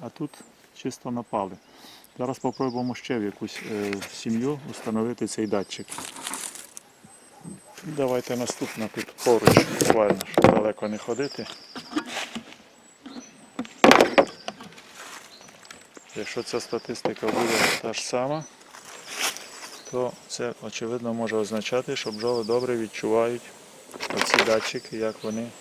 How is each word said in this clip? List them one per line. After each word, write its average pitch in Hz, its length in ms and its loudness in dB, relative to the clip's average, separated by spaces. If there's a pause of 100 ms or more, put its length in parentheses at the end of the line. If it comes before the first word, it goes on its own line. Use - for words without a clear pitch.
а 120 80 -10
тут - 220 -8 (440)
чисто - 360 -8
напали. 110 400 -2 (680)
Зараз 131 220 -2
попробуємо 123 560 -2
ще 123 240 -2
в 104 40 0
якусь, 101 360 -6 (120)
е, 101 220 -2 (200)
сім'ю 123 460 0 (120)
встановити 113 560 -2
цей 110 200 -2
датчик. 101 400 -2 (2000)
Давайте 127 540 0
наступна 113 500 -4
тут - 240 -10
поруч, 107 540 6 (140)
буквально, 104 420 6 (100)
щоб - 140 8
далеко 107 420 4
не 104 100 -4
ходити. 120 500 -4 (4000)
Якщо 107 280 -6
ця - 160 -4
статистика 113 680 -4
буде 117 320 2 (220)
та 113 120 -4
ж - 140 -6
сама, 139 360 0 (1500)
то 123 220 0 (140)
це, 120 340 -4
очевидно, 117 520 -4
може 113 220 0
означати, 110 600 0
що 117 160 -4
бджоли 117 320 0
добре 123 340 2
відчувають 113 640 2 (760)
оці - 300 2
датчики, 110 520 0
як 110 260 -2
вони 113 240 -4 (140)